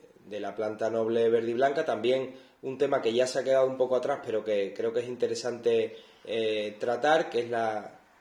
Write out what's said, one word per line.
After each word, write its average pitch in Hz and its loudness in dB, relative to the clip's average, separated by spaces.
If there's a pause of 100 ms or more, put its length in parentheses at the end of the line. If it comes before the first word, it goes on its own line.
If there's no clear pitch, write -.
(260)
de 101 -10
la 98 -8
planta 110 -2
noble 113 2
verde 117 2
y 117 -2
blanca, 143 2
también 123 0 (280)
un 131 -8
tema 139 2
que 113 0
ya 123 4
se 143 -4
ha 123 -2
quedado 131 4
un 131 -2
poco 127 2
atrás, 135 -2
pero 110 -2
que 101 0
creo 113 -2
que 120 0
es 120 -6
interesante, 117 0 (280)
eh, 107 -2
tratar, 147 2
que 120 0
es 117 -4
la, 110 -4 (200)